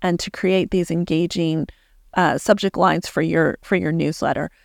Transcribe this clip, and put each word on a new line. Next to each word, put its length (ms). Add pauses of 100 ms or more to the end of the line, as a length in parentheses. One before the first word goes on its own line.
and 160
to 100
create 400
these 220
engaging, 760 (480)
uh, 240
subject 400
lines 300
for 160
your, 400
for 120
your 160
newsletter. 600 (140)